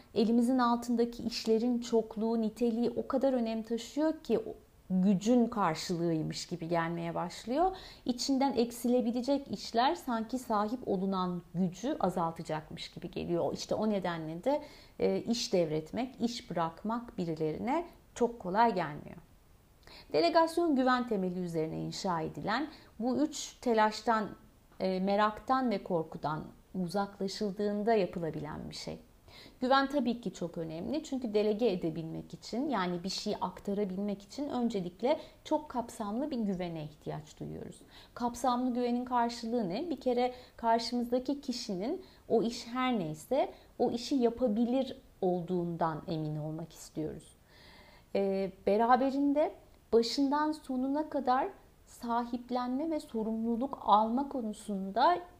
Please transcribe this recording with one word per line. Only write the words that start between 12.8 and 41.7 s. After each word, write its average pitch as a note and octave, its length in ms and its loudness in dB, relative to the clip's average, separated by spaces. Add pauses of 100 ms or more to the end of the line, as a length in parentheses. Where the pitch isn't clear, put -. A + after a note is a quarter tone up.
gibi E3+ 200 -12
geliyor. D#3+ 420 0
İşte - 220 -4
o G#3+ 140 0
nedenle E3+ 540 -4
de, C#4+ 180 2 (380)
e, F#3+ 220 2
iş - 320 -2
devretmek, F3 680 0
iş - 280 -4
bırakmak F#3+ 680 -4
birilerine F3 680 -2 (300)
çok A#3 240 0
kolay G3+ 360 2
gelmiyor. D3+ 420 -6 (960)
Delegasyon E4 600 4
güven B3 320 4
temeli F#3 320 0
üzerine D#3+ 400 -2
inşa E3 420 -2
edilen, D#3+ 460 -4 (320)
bu A#3+ 180 0
üç - 440 -2
telaştan, A3 680 2 (500)
e, F#3+ 200 0
meraktan G#3+ 720 2
ve B3 120 -2
korkudan D#3+ 600 -2 (400)
uzaklaşıldığında G3+ 1080 -2
yapılabilen D#3 760 -2
bir D#3 60 -12
şey. D#3+ 240 -10 (600)
Güven C4+ 280 4
tabii A#3+ 320 0
ki F3+ 120 -6
çok E3+ 240 -8
önemli F3 460 -4
çünkü B3 300 -6
delege G#3+ 380 4
edebilmek D#3+ 640 -4
için, B3 360 -4
yani F3+ 340 0
bir F#3+ 60 -4
şeyi - 280 -2
aktarabilmek G3+ 840 -4
için - 280 -8
öncelikle A#3 720 0 (240)
çok D4+ 260 -2
kapsamlı A#3+ 600 -4
bir B3+ 60 -4
güvene F3 460 -2
ihtiyaç D3+ 560 -12
duyuyoruz. - 420 -10 (320)
Kapsamlı B3 600 0
güvenin A#3+ 320 0
karşılığı A#3 640 0
ne? C4+ 200 -4
Bir C#4 120 -4
kere B3 320 2 (240)
karşımızdaki A#3+ 840 0
kişinin A#3 600 -4 (280)